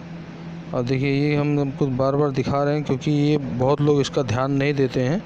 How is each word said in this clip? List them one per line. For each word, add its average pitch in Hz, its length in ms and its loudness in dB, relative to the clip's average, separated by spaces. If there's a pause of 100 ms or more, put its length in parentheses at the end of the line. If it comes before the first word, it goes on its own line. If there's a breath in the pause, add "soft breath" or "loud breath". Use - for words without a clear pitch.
(720)
और 127 100 -2
देखिए, 131 280 0
ये 147 240 2
हम 147 240 2
आपको 139 280 0
बार 135 280 0
बार 147 160 2
दिखा 139 320 0
रहे 143 120 2
हैं 151 80 -2
क्योंकि 139 280 -2
ये 147 260 4
बहुत 135 440 0
लोग 147 200 4
इसका 143 220 0
ध्यान 127 300 0
नहीं 139 200 2
देते 135 280 0
हैं 147 240 0